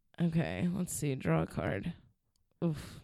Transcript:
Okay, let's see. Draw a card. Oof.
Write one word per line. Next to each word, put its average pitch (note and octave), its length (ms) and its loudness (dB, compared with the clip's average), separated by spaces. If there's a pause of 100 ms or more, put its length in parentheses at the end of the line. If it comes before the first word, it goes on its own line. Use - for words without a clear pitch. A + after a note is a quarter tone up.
(220)
Okay, E3 520 2
let's F3+ 200 -2
see. C#3 220 0
Draw D#3+ 260 2
a D#3+ 60 0
card. - 440 -2 (720)
Oof. - 400 -2